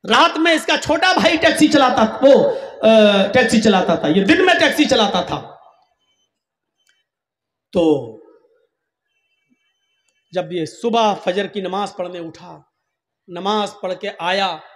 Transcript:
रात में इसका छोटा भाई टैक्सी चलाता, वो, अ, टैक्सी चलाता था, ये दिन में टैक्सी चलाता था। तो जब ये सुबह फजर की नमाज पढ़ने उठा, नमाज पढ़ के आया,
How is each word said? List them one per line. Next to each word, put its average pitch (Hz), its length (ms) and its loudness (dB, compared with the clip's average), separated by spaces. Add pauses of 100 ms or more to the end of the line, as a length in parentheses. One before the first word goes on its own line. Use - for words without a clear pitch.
रात 302 320 2
में 330 160 2
इसका 302 240 -2
छोटा 330 360 0
भाई 330 240 2
टैक्सी 302 300 2
चलाता, 254 360 2 (200)
वो, 269 100 6 (100)
अ, 208 880 2
टैक्सी 226 300 2
चलाता 185 340 2
था, - 120 -6
ये 185 160 0
दिन 339 220 2
में 339 140 2
टैक्सी 302 260 0
चलाता 202 360 0
था। - 160 -8 (2250)
तो 175 100 0 (2500)
जब 170 200 -6
ये 165 120 -4
सुबह 220 480 -2
फजर 190 340 -6
की 196 140 -10
नमाज 190 300 -8
पढ़ने 180 280 -12
उठा, 165 540 -20 (560)
नमाज 196 400 -4 (140)
पढ़ 185 100 -6
के 196 180 -10 (100)
आया, 180 400 -4 (140)